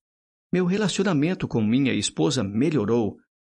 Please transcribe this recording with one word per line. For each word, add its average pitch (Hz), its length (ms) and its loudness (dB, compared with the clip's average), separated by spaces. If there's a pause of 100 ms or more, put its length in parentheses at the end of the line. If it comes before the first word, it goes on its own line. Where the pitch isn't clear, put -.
(520)
Meu 180 140 0
relacionamento 180 840 0
com 117 140 -2
minha 117 320 2
esposa 127 500 -2
melhorou 110 760 0 (340)